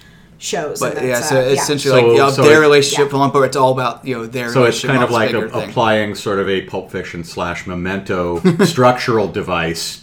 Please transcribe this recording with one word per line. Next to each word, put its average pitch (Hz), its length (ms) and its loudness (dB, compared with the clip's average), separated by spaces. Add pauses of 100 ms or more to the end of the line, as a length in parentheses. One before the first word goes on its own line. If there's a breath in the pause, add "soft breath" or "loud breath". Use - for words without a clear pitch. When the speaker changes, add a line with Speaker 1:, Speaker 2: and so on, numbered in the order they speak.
(420 soft breath)
Speaker 1:
shows. - 380 -6
Speaker 2:
But, - 160 -4
Speaker 1:
and 131 100 -4
Speaker 2:
yeah, 123 100 0
Speaker 1:
that's, 120 120 -4
Speaker 2:
so 131 100 0
Speaker 1:
uh, 131 40 4
Speaker 2:
it's 135 160 0
Speaker 1:
yeah. - 60 -2
Speaker 2:
essentially, 143 380 -2
like, 117 100 6
Speaker 3:
So, 117 40 6
Speaker 2:
yeah, 139 160 4
Speaker 3:
so 135 120 0
Speaker 2:
their 147 100 8
Speaker 3:
it's 156 80 6
Speaker 2:
relationship 143 460 4
Speaker 1:
Yeah. 139 40 -12
Speaker 2:
come 139 120 0
up, 135 100 2
but 143 80 2
it's 131 160 0
all 131 160 4
about, 127 320 -6
you 131 100 -4
know, 113 100 -8
their 123 220 -8
Speaker 3:
So 123 160 2
it's 117 220 2
Speaker 2:
relationship, - 20 -6
Speaker 3:
kind 135 140 0
Speaker 2:
not - 20 0
Speaker 3:
of 120 60 0
Speaker 2:
this 120 60 -2
Speaker 3:
like 110 180 0
Speaker 2:
bigger 107 140 -2
Speaker 3:
a, - 20 -16
Speaker 2:
thing. 107 200 -6
Speaker 3:
applying 107 460 0
sort 98 240 -4
of 95 80 -2
a 95 140 -2
Pulp - 300 -10
Fiction 87 340 -10
slash 87 420 -8
Memento 90 720 -4
<laughs> 165 240 2
structural 123 640 2
device 85 760 -6